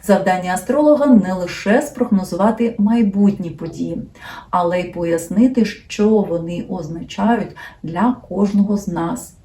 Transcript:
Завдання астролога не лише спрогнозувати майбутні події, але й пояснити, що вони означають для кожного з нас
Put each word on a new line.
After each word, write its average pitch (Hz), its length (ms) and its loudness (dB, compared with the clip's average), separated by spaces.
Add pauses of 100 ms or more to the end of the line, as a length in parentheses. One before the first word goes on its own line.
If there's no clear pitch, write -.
Завдання 180 500 2
астролога 285 520 2
не 196 280 6
лише 185 480 0
спрогнозувати 226 960 -2
майбутні 202 720 2
події, 165 520 -8 (480)
але 180 300 0
й 175 140 -6
пояснити, 190 720 2
що - 440 -2
вони 170 600 0
означають 185 840 -4 (280)
для 190 320 -2 (140)
кожного 202 480 0
з 196 100 -6
нас 170 460 -6 (120)